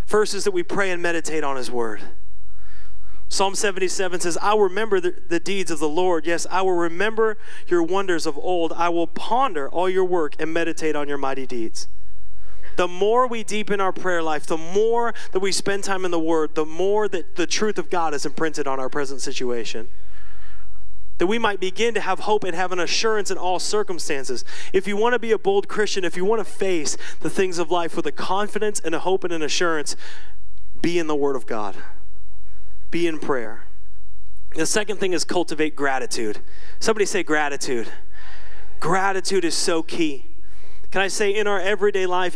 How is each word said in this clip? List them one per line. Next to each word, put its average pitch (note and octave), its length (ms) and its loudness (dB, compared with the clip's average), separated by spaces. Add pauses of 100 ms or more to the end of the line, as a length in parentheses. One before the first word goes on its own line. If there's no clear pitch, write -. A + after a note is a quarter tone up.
First G#3 280 2
is F#3+ 120 -4
that G#3 60 0
we F3+ 120 -2
pray G3 260 -2
and F3 120 -2
meditate D#3+ 420 -2
on C#3 140 -2
his A#2+ 120 -2
word. A2+ 320 0 (1300)
Psalm G3 280 0
seventy-seven F#3 640 -2
says, E3+ 220 0
"I G3+ 120 2
will G#3+ 100 2
remember G3 360 0
the, F3+ 160 -2 (120)
the E3+ 120 0
deeds F#3+ 300 0
of D#3+ 100 0
the D#3 100 0
Lord. E3 360 0
Yes, E3+ 240 -2
I F3+ 120 -2
will F#3+ 140 0
remember G3+ 640 -2 (300)
your F3 160 2
wonders F3 420 -2
of D3 120 -2
old. E3 360 -2
I E3+ 160 -2
will E3+ 180 0
ponder G#3 640 -2
all F#3 200 -2
your F#3 160 -2
work F3 340 -2
and D#3+ 140 -2
meditate D#3+ 420 -2
on D3 120 -2
your C#3+ 100 -2
mighty C3+ 280 -2
deeds." A#2 420 0 (880)
The F3+ 120 2
more G#3+ 400 0
we A#3 160 -4
deepen G3+ 380 -2
our F#3+ 100 0
prayer F3 320 0
life, D3+ 220 -2
the E3 120 0
more A3 560 0 (200)
that F#3+ 60 0
we F#3+ 120 0
spend G3+ 320 0
time F#3+ 220 -2
in F3 60 0
the E3+ 80 0
word, D#3+ 360 0
the D#3 100 0
more G3 440 0
that F3+ 260 -2
the E3+ 120 0
truth G#3 300 0
of F3 120 -2
God E3 240 0
is C#3 120 -2
imprinted D3+ 420 0
on C3+ 120 -2
our C3 100 -2
present C3+ 320 -2
situation. A#2+ 680 0 (1300)
That F3 100 4
we A3+ 120 0
might G3+ 220 0
begin G3+ 320 -2
to G3+ 80 -2
have F#3 180 -2
hope G#3+ 240 0
and F3+ 100 -2
have F#3 200 -2
an F3+ 80 -2
assurance G#3 500 -2
in F#3 60 0
all F3+ 200 -2
circumstances. D3+ 840 -2 (300)
If F#3+ 120 0
you G3+ 120 -4
wanna A#3+ 200 0
be A3+ 140 -4
a G3+ 80 0
bold G3 300 -2
Christian, G3+ 340 -2
if E3+ 140 -2
you F3+ 80 0
wanna G#3+ 180 0
face F3 540 -2 (240)
the E3 80 0
things F#3 280 -2
of E3+ 140 -2
life E3+ 240 -2
with D#3+ 100 -2
a D3+ 60 -2
confidence G#3 720 -2
and D#3+ 120 -2
a D3 60 -2
hope F#3+ 240 0
and F3 80 -2
an E3 100 -2
assurance, D#3 540 0 (840)
be E3+ 180 2
in D#3+ 80 0
the D3+ 80 0
word C#3 220 0
of A#2 80 -2
God. G#2+ 320 0 (1120)
Be E3+ 160 2
in D#3+ 100 0
prayer. A#2+ 460 0 (920)
The D#3+ 100 2
second G#3 340 0
thing F3+ 140 0
is D3+ 100 0
cultivate D#3 500 0
gratitude. B2+ 680 0 (400)
Somebody G#3+ 240 2
say F#3 180 0
gratitude. C#3+ 720 0 (880)
Gratitude F#3 640 0
is D#3 100 0
so E3 280 0
key. D3+ 420 0 (640)
Can F#3 80 2
I G3 80 0
say, G3 260 -2
in G#3 140 0
our G3+ 140 0
everyday G3 440 0
life, F3+ 300 0